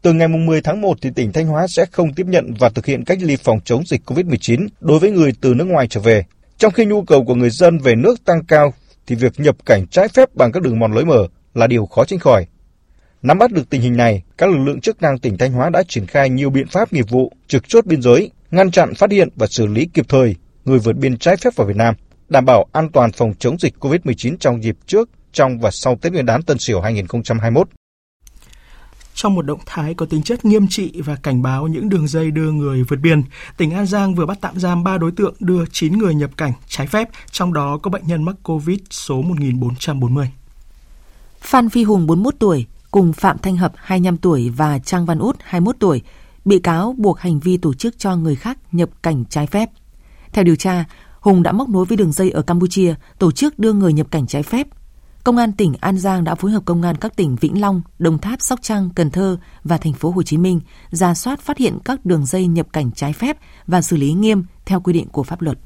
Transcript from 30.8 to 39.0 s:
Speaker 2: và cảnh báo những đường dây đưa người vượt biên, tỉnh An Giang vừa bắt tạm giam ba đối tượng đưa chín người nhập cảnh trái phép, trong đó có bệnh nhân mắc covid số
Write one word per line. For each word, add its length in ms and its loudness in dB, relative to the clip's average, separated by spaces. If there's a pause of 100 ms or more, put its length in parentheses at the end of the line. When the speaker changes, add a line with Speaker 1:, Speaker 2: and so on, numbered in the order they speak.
Speaker 2:
và 180 -6
cảnh 200 0
báo 240 -2
những 220 -4
đường 200 0
dây 220 -2
đưa 220 -2
người 300 -2
vượt 200 -2
biên, 200 4 (340)
tỉnh 140 -2
An 160 -4
Giang 280 0
vừa 120 -2
bắt 140 -8
tạm 180 -8
giam 260 -2
ba 140 -2
đối 140 -2
tượng 280 -2
đưa 260 0
chín 320 -2
người 160 2
nhập 220 -2
cảnh 160 -4 (160)
trái 180 -8
phép, 220 -2 (220)
trong 220 -4
đó 300 -4
có 80 -6
bệnh 160 -6
nhân 160 -2
mắc 200 -6
covid 360 -4 (120)
số 320 -6